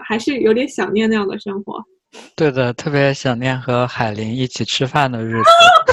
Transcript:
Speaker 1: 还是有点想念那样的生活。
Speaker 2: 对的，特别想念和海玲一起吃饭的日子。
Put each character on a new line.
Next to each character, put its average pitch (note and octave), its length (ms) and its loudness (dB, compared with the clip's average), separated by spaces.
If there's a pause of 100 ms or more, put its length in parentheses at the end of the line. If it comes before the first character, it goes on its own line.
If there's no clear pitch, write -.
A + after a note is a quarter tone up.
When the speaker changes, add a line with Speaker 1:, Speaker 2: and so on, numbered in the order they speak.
Speaker 1:
还 A3 160 -4
是 C4 220 -4
有 A3 140 2
点 B3+ 120 -2
想 F#3+ 280 -6
念 A3 160 0
那 A3 40 0
样 G3+ 140 -2
的 G#3 100 -10
生 G3 240 -10
活。 - 160 -12 (560)
Speaker 2:
对 D#3 160 0
的， B2+ 220 -2
特 - 160 -8
别 C#3 240 2
想 C3 260 -4
念 B2+ 220 -2
和 B2 260 -2
海 A2+ 260 -4
玲 A2 200 -6
一 B2+ 140 -4
起 - 180 -6
吃 - 220 -4
饭 C3+ 260 0
的 A2+ 100 -6
日 A2+ 100 -6
子。 A2+ 120 0 (480)